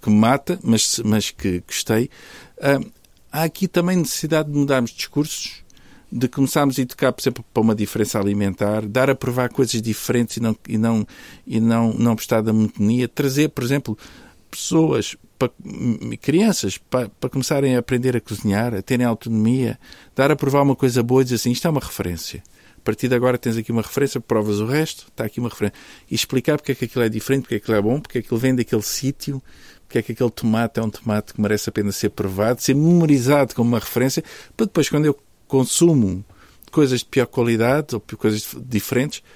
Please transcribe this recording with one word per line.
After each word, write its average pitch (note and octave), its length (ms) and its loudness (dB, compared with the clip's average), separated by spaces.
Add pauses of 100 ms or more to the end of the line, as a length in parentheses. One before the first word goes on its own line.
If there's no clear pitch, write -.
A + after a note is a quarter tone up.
que - 100 -2
me G#2+ 60 6
mata, C3+ 460 2
mas, A2+ 420 0
mas G#2+ 260 0
que F2+ 360 -4
gostei. - 440 -2 (500)
Ah, C#3 200 2 (520)
há D#3 120 -2
aqui E3 220 -2
também F3+ 300 0
necessidade D#3 540 -2
de D3 80 -4
mudarmos C3+ 320 0
discursos, - 760 -6 (480)
de B2 160 0
começarmos C#3 500 0
a C3+ 40 0
educar, B2+ 300 0
por - 100 -14
exemplo, A#2+ 300 -4
para A#2 100 2
uma A2 120 4
diferença G#2+ 460 -2
alimentar, G2+ 680 0
dar B2+ 240 2
a C3 60 2
provar B2 320 -2
coisas A#2 340 0
diferentes A#2 540 -2
e A#2 40 -6
não, A2 160 0 (120)
e A2 100 -2
não, A2+ 280 2 (380)
e B2 140 -4
não, A2+ 360 2
não A#2 180 2
apostar A2+ 300 0
da A2 100 0
monotonia, A2 560 2
trazer, C#3+ 400 0
por C3 160 -6
exemplo, C3+ 340 -2 (500)
pessoas, D#3 680 0 (200)
pa-, B2 140 -2 (140)
m-, A#2 520 -4
crianças, E3+ 600 0
pa-, B2 300 -4 (100)
para - 120 -4
começarem C3+ 440 0
a B2 60 2
aprender B2 360 0
a A2+ 40 0
cozinhar, G#2+ 540 -2
a F#2+ 80 -4
terem B2 220 0
autonomia, A2+ 720 0 (380)
dar C#3 160 2
a D3+ 60 2
provar C#3+ 260 2
uma C#3 140 4
coisa B2+ 260 2
boa B2+ 200 4
e - 20 2
dizer B2 120 0
assim, B2 140 0
"Isto B2 160 -2
é E3+ 40 2
uma D3 100 0
referência. - 640 -8 (320)
A - 80 -20
partir A2 240 -2
de B2+ 80 2
agora B2 200 2
tens A#2 200 -2
aqui A#2 160 -4
uma A2+ 100 0
referência, - 380 -2
provas G#2+ 400 0
o G#2+ 60 -2
resto, D3+ 420 -2
está - 160 -8
aqui A#2 160 -8
uma A#2+ 80 -4
referência." - 280 -4 (320)
E - 60 -4
explicar C#3 440 0
porque - 140 -6
é - 40 -2
que - 80 -6
aquilo A#2+ 200 -2
é A2+ 40 2
diferente, B2 340 -2
porque A#2+ 140 -4
é - 20 -4
que - 60 -8
aquilo A2 140 0
é G2+ 40 2
bom, A#2+ 180 0
porque - 180 -8
é - 40 0
que - 60 -16
aquilo A#2 100 -2
vem C3 160 2
daquele A#2 280 0
sítio, C#3 600 -6 (460)
porque - 100 -4
é A2+ 40 0
que - 100 -10
aquele A#2+ 180 0
tomate A2+ 480 0
é A2+ 60 0
um A2 60 -2
tomate - 440 -4
que - 60 -6
merece G#2 300 0
a - 20 -10
pena G#2 180 -2
ser G#2 200 -2
provado, G2+ 520 -2
ser C3+ 140 2
memorizado D3 760 4
como A#2 180 0
uma A#2 100 2
referência, - 420 -2 (340)
para A3+ 100 0
depois, E3 220 0
quando D3+ 180 0
eu C#3+ 120 2 (280)
consumo B2+ 800 2 (480)
coisas C3 280 2
de - 60 -12
pior B2 200 0
qualidade A#2+ 680 0
ou G#2 60 -4
pi-, - 160 -12
coisas G#2+ 240 0
dif-, - 240 -12
diferentes, B2 580 -2 (140)